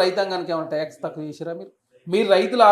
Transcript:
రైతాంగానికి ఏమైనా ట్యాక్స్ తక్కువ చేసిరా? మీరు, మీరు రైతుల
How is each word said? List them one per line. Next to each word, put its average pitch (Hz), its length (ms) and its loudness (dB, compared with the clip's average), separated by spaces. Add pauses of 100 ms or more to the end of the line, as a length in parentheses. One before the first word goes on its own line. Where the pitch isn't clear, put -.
రైతాంగానికి 185 520 -2
ఏమైనా 156 200 -6
ట్యాక్స్ 151 300 -8
తక్కువ 156 240 -10
చేసిరా? 160 300 -12
మీరు, 196 140 -20 (340)
మీరు 196 280 0
రైతుల 220 380 2